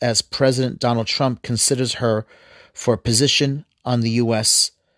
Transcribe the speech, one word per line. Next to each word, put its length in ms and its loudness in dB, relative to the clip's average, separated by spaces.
as 220 0
President 560 0
Donald 300 0
Trump 340 -2
considers 520 -2
her 320 -2
for 220 0
a 40 -2
position 680 0
on 180 0
the 80 0
U 240 0
S, 360 0